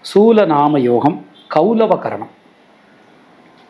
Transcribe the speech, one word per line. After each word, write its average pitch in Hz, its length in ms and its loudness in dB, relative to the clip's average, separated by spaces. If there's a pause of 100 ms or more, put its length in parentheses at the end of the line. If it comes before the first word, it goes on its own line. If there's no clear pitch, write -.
சூல 214 420 2
நாம 147 340 0
யோகம், 123 360 0 (360)
கௌலவ 208 400 0 (100)
கரணம். 104 280 -12 (1400)